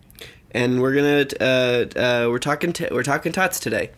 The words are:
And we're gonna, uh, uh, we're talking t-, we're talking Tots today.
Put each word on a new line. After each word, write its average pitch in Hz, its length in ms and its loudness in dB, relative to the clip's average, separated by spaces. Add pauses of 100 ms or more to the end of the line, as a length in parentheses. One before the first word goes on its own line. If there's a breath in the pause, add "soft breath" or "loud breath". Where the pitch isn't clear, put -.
(520 loud breath)
And 123 280 0
we're 131 140 2
gonna, 143 320 2 (140)
uh, 123 580 2
uh, 120 320 2
we're 120 80 0
talking 151 340 -2
t-, - 180 -6
we're 127 120 -2
talking 151 300 -2
Tots 185 280 -2
today. 107 380 -2